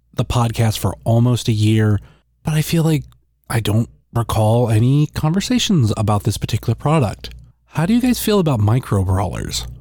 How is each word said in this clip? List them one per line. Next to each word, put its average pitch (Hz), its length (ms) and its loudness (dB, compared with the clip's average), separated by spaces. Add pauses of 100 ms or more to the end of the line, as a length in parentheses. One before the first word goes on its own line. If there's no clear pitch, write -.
(120)
the 120 120 -4
podcast 117 540 -2
for - 240 -4
almost 117 460 0
a 120 40 2
year, 107 460 2 (460)
but 156 100 -4
I 156 80 0
feel 160 220 0
like 156 180 0 (480)
I 123 80 -2
don't 110 300 0 (240)
recall 113 580 2
any 127 380 2
conversations 170 880 0
about 104 260 0
this - 160 -2
particular - 380 -4
product. 147 540 -2 (340)
How - 220 -4
do 208 80 2
you 240 60 2
guys 247 220 0
feel 208 160 2
about 151 220 2
micro 104 440 0
brawlers? 90 600 -4 (140)